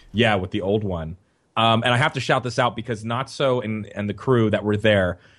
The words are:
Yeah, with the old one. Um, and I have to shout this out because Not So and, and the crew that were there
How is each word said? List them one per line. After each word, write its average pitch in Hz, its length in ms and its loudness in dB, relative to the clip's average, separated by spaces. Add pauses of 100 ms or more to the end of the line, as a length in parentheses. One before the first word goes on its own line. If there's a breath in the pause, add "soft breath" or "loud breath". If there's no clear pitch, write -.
(120)
Yeah, 107 220 2
with 92 160 -2
the 104 100 -4
old 104 240 -2
one. 85 320 -8 (400)
Um, 113 260 4
and 123 120 2
I - 20 2
have 151 160 2
to 135 80 -6
shout 127 240 0
this 123 140 -6
out 123 180 0
because 113 260 -8
Not 117 280 -6
So 127 320 -2
and, 107 240 -6
and 104 240 -6
the 101 40 -4
crew 113 360 2
that 98 120 0
were 104 140 0
there 98 420 2 (200 soft breath)